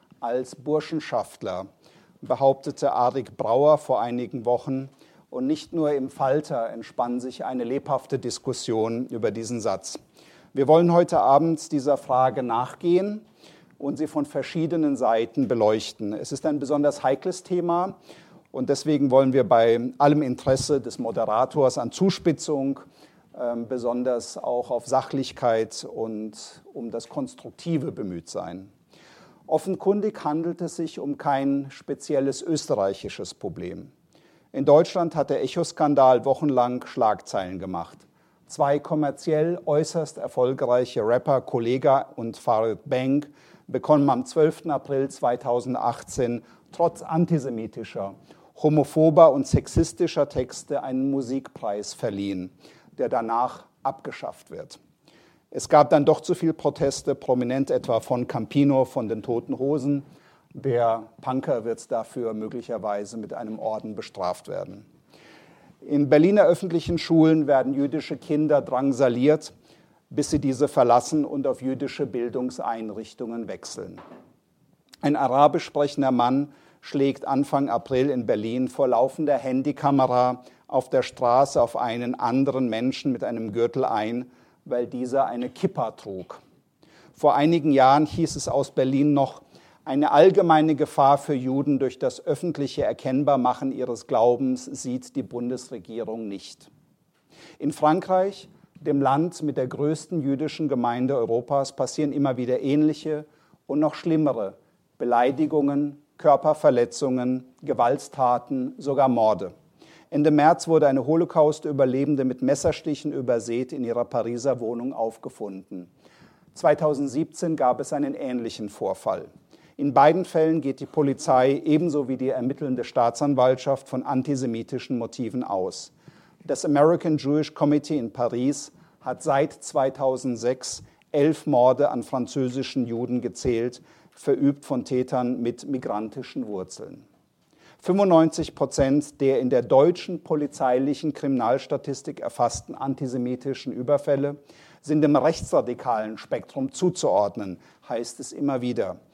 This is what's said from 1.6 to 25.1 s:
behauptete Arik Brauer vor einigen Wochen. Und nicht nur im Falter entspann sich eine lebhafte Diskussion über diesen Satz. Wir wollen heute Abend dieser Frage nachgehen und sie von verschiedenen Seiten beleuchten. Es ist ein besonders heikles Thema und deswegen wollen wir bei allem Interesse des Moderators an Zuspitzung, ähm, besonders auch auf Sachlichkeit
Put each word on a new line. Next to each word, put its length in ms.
behauptete 720
Arik 440
Brauer 440
vor 200
einigen 460
Wochen. 440
Und 160
nicht 240
nur 220
im 160
Falter 600
entspann 500
sich 240
eine 180
lebhafte 560
Diskussion 880
über 240
diesen 300
Satz. 360
Wir 140
wollen 240
heute 300
Abend 500
dieser 240
Frage 480
nachgehen 800
und 200
sie 100
von 180
verschiedenen 720
Seiten 500
beleuchten. 640
Es 220
ist 120
ein 140
besonders 420
heikles 420
Thema 540
und 160
deswegen 420
wollen 220
wir 140
bei 540
allem 220
Interesse 600
des 180
Moderators 760
an 160
Zuspitzung, 880
ähm, 300
besonders 680
auch 320
auf 160
Sachlichkeit 1000